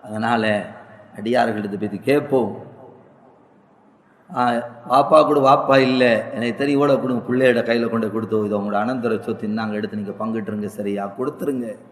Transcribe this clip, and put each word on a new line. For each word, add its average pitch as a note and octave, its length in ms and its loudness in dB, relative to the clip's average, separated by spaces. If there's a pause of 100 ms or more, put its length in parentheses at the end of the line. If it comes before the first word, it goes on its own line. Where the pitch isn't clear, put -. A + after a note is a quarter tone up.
அதனால A2 600 0 (500)
அடியார்கள்ட்ட G#2+ 640 0
போய் G2+ 200 -6
கேட்போம். B2+ 640 0 (1700)
"ஆ, B2 140 2 (400)
வாப்பா D3+ 360 6
கூட D3 140 2
வாப்பா C3+ 380 4
இல்ல, B2+ 540 2
எனக்கு A2+ 240 -4
தெரியும், C#3+ 260 0
இவ்வளவு C#3 200 4
கொடுங்க, A#2+ 320 -2
பிள்ளையோட B2 300 4
கையில A#2 260 0
கொண்டு A2 220 -2
கொடுத்து, G#2+ 340 -2
இது G#2 140 0
உங்களோட G2+ 160 -4
அனந்தர A2+ 440 -2
சொத்து, A2 280 -6
இந்தாங்க, G#2+ 240 -4
எடுத்து G#2 260 -6
நீங்க G#2 280 -8
பங்கிட்டுருங்க, G#2+ 400 -6
சரியா? G2+ 440 -6 (100)
கொடுத்துருங்க. C3 600 -6 (120)